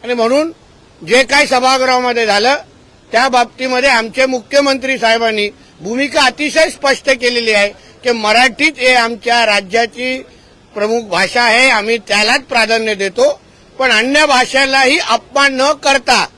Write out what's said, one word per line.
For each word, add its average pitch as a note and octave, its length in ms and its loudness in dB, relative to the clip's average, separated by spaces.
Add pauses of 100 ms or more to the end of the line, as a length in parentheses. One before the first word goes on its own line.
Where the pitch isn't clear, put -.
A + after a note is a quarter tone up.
आणि A#3+ 120 -6
म्हणून C4 380 0 (560)
जे B3 140 2
काय C#4 240 2
सभागृहामध्ये B3+ 800 0
झालं G#3+ 300 2 (560)
त्या B3 160 2
बाबतीमध्ये B3+ 600 0
आमचे A#3 360 0
मुख्यमंत्री C4 720 -2
साहेबांनी A3 520 0 (300)
भूमिका B3+ 420 -2
अतिशय D4 460 0
स्पष्ट C#4 420 -2
केलेली A#3+ 420 0
आहे G3+ 160 2 (360)
की B3+ 60 0
मराठीच A#3+ 680 0
हे B3+ 160 2
आमच्या A#3 520 0
राज्याची A#3 760 -4 (520)
प्रमुख A3 280 -2
भाषा F#3+ 400 -2
आहे, A#3+ 280 4
आम्ही A3+ 280 0
त्यालाच G#3+ 420 0
प्राधान्य A3+ 540 -2
देतो, G3 460 -2 (380)
पण B3+ 120 0
अन्य C4+ 360 2
भाषेलाही C4+ 720 2
अपमान C#4 560 -2
न C4+ 180 0
करता C4 540 0 (120)